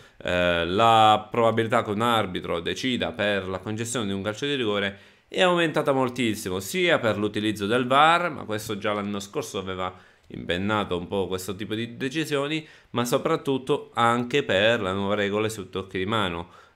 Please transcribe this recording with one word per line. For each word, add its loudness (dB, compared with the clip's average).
eh, 2
la 6
probabilità 2
che -4
un -2
arbitro 0
decida -2
per 0
la -6
concessione -4
di -2
un -4
calcio -6
di -2
rigore -2
è 0
aumentata 2
moltissimo, 0
sia 0
per 0
l'utilizzo -2
del 0
var, 4
ma -10
questo -6
già -2
l'anno -4
scorso -8
aveva -6
impennato -2
un -6
po' -2
questo -4
tipo -8
di -8
decisioni, -4
ma 0
soprattutto 0
anche 2
per 4
la 0
nuova 0
regola 0
sui -10
tocchi -6
di 0
mano, -2